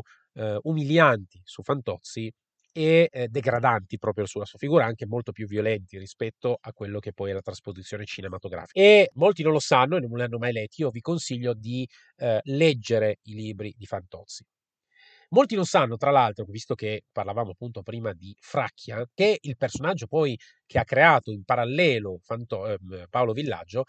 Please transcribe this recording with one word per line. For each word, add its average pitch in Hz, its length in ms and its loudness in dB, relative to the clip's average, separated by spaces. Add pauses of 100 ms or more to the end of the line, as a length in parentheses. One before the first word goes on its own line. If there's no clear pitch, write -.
(360)
eh, 107 260 -4
umilianti 151 840 2
su - 200 -18
Fantozzi 113 680 -6 (400)
e, 165 400 4
eh, 123 160 -4
degradanti 117 720 0
proprio 104 280 -2
sulla 101 200 -8
sua - 120 -20
figura, 143 280 4
anche 113 200 -4
molto 113 280 -6
più 107 140 -10
violenti 104 500 -2
rispetto 113 640 -6
a 113 100 -16
quello 104 280 -8
che 104 120 -10
poi 98 200 -6
è - 20 -4
la 95 80 -6
trasposizione 101 640 -12
cinematografica. 92 760 -10
E 202 360 8
molti 160 280 2
non 156 80 2
lo 151 80 4
sanno 139 380 4
e - 20 0
non 120 180 -6
li 120 60 -2
hanno 120 140 -6
mai 120 160 -2
letti, 110 280 -6
io 143 80 0
vi 113 120 -10
consiglio 123 520 -4
di, 117 320 -6 (300)
eh, 113 280 0
leggere 117 800 2
i 110 100 -16
libri 107 440 -10
di 104 80 -18
Fantozzi. - 600 -12 (840)
Molti 226 240 6
non 185 100 0
sanno, 123 320 2
tra 139 120 2
l'altro, 117 360 4
visto 107 280 -8
che 107 380 -6
parlavamo 101 400 -6
appunto 110 300 -14
prima 113 320 -8
di 92 260 -16
Fracchia, 117 720 -8
che 202 280 2
il 139 160 -10
personaggio 135 500 -4
poi 143 320 -2 (260)
che - 140 0
ha 117 60 0
creato 135 460 4
in 101 120 -10
parallelo 120 800 0
Fanto-, 117 420 -8
ehm, 92 440 -8
Paolo 123 240 0
Villaggio 107 560 -6